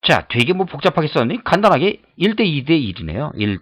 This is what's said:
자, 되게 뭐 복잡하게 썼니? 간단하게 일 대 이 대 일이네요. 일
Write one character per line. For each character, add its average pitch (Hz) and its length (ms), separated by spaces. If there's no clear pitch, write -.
자, 135 220
되게 120 260
뭐 185 120
복잡하게 156 420
썼니? 151 360
간단하게 185 580
일 208 180
대 226 100
이 143 200
대 160 100
일이네요. 92 600
일 104 260